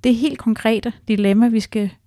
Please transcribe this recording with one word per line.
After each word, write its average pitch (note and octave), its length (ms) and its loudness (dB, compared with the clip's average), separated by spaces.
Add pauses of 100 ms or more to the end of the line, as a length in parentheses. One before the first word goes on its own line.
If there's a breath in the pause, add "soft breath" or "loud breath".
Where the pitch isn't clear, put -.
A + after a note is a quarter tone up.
det B3 100 4
helt C#4 240 -2
konkrete A3 540 -2 (160)
dilemma, G#3 400 2
vi A3+ 120 0
skal G3+ 300 -6 (160)